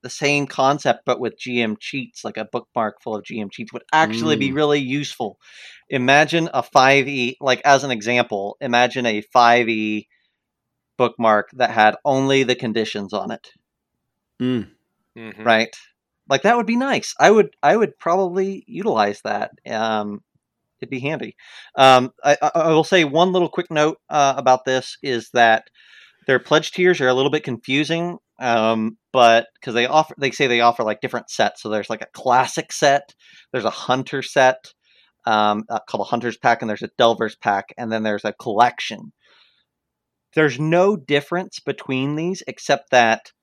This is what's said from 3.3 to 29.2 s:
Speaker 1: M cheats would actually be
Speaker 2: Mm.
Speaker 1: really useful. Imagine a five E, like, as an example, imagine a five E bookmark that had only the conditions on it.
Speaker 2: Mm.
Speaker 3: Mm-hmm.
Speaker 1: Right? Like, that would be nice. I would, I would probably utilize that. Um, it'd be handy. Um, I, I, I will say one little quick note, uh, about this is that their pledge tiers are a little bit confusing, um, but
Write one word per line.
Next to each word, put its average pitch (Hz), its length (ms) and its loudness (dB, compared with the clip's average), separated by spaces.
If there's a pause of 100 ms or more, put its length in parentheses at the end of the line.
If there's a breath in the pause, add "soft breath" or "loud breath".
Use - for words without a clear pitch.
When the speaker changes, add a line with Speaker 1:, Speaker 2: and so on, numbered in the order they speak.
Speaker 1:
M 101 120 -8
cheats 113 220 -16
would 120 100 -14 (100)
actually 156 420 0
be 135 140 -2
Speaker 2:
Mm. 131 60 -6
Speaker 1:
really 147 240 2
useful. 131 600 -8 (500 loud breath)
Imagine 143 640 2
a 127 100 -2
five 135 440 4
E, 127 320 -4
like, 131 260 0
as 139 180 6
an 139 80 -6
example, 110 720 -4
imagine 123 440 0
a 107 160 -2
five 120 480 4
E 107 380 -4 (920)
bookmark 113 560 0
that 123 180 -2
had 107 240 4 (100)
only 135 380 0
the 123 120 0
conditions 107 580 -6
on 104 180 -6
it. - 180 -14 (920)
Speaker 2:
Mm. 123 280 -4 (480)
Speaker 3:
Mm-hmm. 110 260 -18
Speaker 1:
Right? 113 320 2 (540)
Like, 139 140 0
that 233 140 2
would 233 80 -2
be 233 120 -2
nice. 262 420 -4
I 165 100 6
would, 214 320 2
I 156 140 4
would 202 240 -2
probably 190 680 -4
utilize 110 540 -2
that. 107 300 -6 (180)
Um, 107 540 -4 (560)
it'd 117 100 -14
be 131 100 -8
handy. 135 360 -8 (400 loud breath)
Um, 131 360 6 (120)
I, 147 180 4
I, 147 140 0
I 165 140 2
will 160 140 4
say 175 200 2
one 165 300 0
little 175 160 0
quick 175 200 -6
note, 156 300 0 (100)
uh, 139 260 0
about 131 300 2
this 131 380 -4
is 120 300 -6
that 113 360 2 (560 soft breath)
their 131 140 2
pledge 156 320 0
tiers 180 300 2
are 131 60 2
a 127 60 2
little 135 180 0
bit 151 120 -4
confusing, 147 760 -4 (220)
um, 113 580 0 (140)
but 117 360 4 (140)